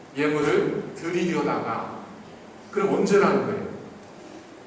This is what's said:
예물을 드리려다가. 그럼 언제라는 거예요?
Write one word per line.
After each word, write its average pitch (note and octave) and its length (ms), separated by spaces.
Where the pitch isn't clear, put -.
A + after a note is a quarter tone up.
예물을 D3 680
드리려다가. D3+ 1000
그럼 G3 220
언제라는 - 520
거예요? - 220